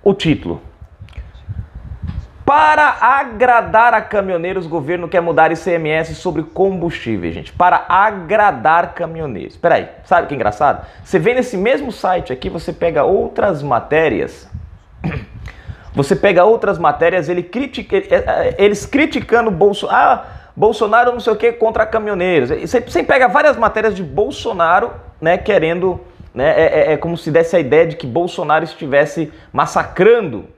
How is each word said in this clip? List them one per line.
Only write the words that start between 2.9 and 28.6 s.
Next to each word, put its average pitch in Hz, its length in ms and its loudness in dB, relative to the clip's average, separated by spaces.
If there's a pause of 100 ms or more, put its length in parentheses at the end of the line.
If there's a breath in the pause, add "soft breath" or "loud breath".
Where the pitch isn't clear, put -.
agradar 233 920 2
a 214 60 2
caminhoneiros, 185 680 -4
o - 20 -12
governo 165 400 -4
quer 180 100 2
mudar 160 320 2
I 170 40 -2
C 175 160 -4
M 160 180 -2
S 156 240 -2
sobre 165 300 -6
combustíveis, 160 880 -4
gente. 78 180 -12
Para 175 380 2
agradar 175 1040 2
caminhoneiros. 156 640 -10
Peraí, 139 320 0 (140)
sabe 170 220 2
o - 20 -12
que 147 80 -6
é - 20 -8
engraçado? 117 480 0 (180 loud breath)
Você - 140 -2
vê 190 160 2
nesse 247 240 -2
mesmo 254 340 -2
site 185 400 -4
aqui, 127 160 -8
você 175 240 -8
pega 160 320 0
outras 196 600 0
matérias. 131 840 -2 (560)
<clears throat> - 320 -8 (600 loud breath)
Você 139 180 0
pega 180 300 4
outras 208 340 2
matérias, 165 520 0
ele 175 120 -2
critica, 240 540 -6
ele, 190 160 0
é, 170 60 4
é, - 400 -2
eles 202 280 2
criticando 269 640 0
Bolso-, 202 400 0
ah, 240 360 2 (280 loud breath)
Bolsonaro 233 600 2
não 240 80 -6
sei 226 100 0
o 208 60 0
que 233 160 2
contra 220 320 0
caminhoneiros. 180 680 0
E 165 160 -4
você, 240 140 0
você 349 200 -4
pega 262 280 4
várias 285 260 4
matérias 214 400 0
de 190 80 -8
Bolsonaro, 196 880 0 (300)
né, 170 160 2
querendo, 175 640 0 (320 loud breath)
né, 135 160 0
é, 160 140 4
é, 156 280 2
é 147 60 2
como 170 180 -4
se 160 160 -8
desse 165 240 2
a 175 40 4
ideia 151 280 4
de 151 80 -8
que - 100 -12
Bolsonaro 156 600 -2